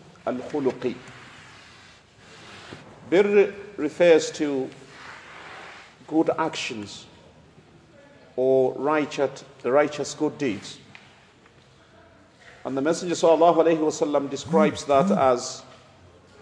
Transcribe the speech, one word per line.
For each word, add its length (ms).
al-khuluqi." 680
Birr 560
refers 560
to 360
good 320
actions 680
or 380
righteous, 680
the 100
righteous 420
good 240
deeds. 400
And 120
the 60
Messenger 320
sallallahu 420
alayhi 220
wa 120
sallam 380
describes 560
that 260
as 520